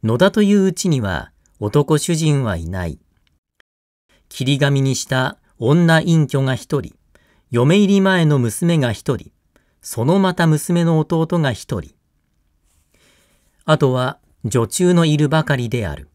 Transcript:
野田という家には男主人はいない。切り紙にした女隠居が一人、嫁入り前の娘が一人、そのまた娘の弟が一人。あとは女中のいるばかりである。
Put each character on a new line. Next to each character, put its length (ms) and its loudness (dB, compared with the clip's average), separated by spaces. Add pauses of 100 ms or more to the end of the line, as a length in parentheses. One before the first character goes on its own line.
野 120 0
田 140 4
と 120 0
い 120 2
う 120 4
家 220 -4
に 120 0
は 320 -6 (260)
男 400 0
主 160 -4
人 300 0
は 120 -4
い 120 -8
な 180 -6
い。 140 -10 (1300)
切 160 -8
り 160 0
紙 200 2
に 140 0
し 120 -8
た 320 -4 (200)
女 420 4
隠 280 2
居 140 -2
が 120 0
一 260 -6
人、 140 -14 (560)
嫁 280 4
入 160 4
り 60 4
前 260 2
の 120 2
娘 400 0
が 140 0
一 240 -4
人、 160 -14 (500)
そ 220 -6
の 160 2
ま 160 0
た 100 2
娘 380 0
の 160 2
弟 400 -2
が 100 0
一 300 -8
人。 120 -16 (1700)
あ 120 2
と 160 0
は 280 -4 (240)
女 240 0
中 260 0
の 100 4
い 120 2
る 120 0
ば 140 0
か 140 -2
り 120 -6
で 200 -6
あ 80 -8
る。 180 -18